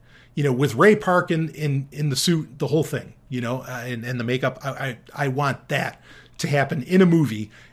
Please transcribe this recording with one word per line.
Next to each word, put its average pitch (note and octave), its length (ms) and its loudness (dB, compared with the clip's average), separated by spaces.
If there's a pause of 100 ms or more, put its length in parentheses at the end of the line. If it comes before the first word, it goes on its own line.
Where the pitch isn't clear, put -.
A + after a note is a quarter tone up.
(360)
you D3 100 -2
know, C3+ 80 2
with B2 220 0
Ray G3+ 200 8
Park F3+ 360 0
in, D#3+ 180 0
in, C#3+ 420 -4
in D3+ 160 -4
the C3+ 80 0
suit, D#3+ 440 -2
the D#3 80 -2
whole D3+ 180 2
thing, - 280 -8 (140)
you B2 140 -6
know, B2 220 -6
uh, B2+ 240 -10
and, A#2+ 180 -8
and B2+ 160 -4
the - 20 -4
makeup. B2+ 400 -2
I, C#3 60 -6
I, C3 280 -8 (160)
I C#3+ 140 -2
want C3+ 400 -2
that - 340 -4 (360)
to - 100 -4
happen C#3 360 0
in F#3 180 4
a F#3 40 10
movie, C3 460 2 (220)